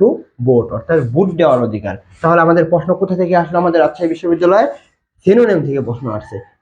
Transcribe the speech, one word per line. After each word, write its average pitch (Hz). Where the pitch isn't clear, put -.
to 202
vote, 120
অর্থাৎ 156
ভোট 170
দেওয়ার 143
অধিকার। 104
তাহলে 170
আমাদের 170
প্রশ্ন 165
কোথা 185
থেকে 180
আসলো? 170
আমাদের 170
রাজশাহী 156
বিশ্ববিদ্যালয় 175
সিনোনিম 196
থেকে 139
প্রশ্ন 117
আসছে। 107